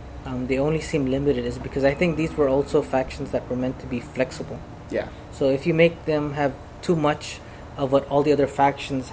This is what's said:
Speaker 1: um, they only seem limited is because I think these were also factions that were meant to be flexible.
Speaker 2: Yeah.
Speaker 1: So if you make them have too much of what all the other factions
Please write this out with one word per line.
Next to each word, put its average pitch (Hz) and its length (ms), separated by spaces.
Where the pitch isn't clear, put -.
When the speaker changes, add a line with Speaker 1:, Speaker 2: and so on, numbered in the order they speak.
Speaker 1:
um, 127 220
they 131 100
only 151 220
seem 147 260
limited 135 380
is 120 140
because 131 260
I 139 100
think 160 220
these 160 200
were 147 120
also 139 340
factions 135 480
that - 180
were 127 80
meant 127 240
to - 60
be 123 140
flexible. - 580
Speaker 2:
Yeah. - 180
Speaker 1:
So 139 180
if 139 160
you 165 80
make 165 320
them 147 280
have 143 180
too 180 140
much 151 420
of 135 140
what 139 180
all 147 120
the 147 100
other 139 160
factions 139 640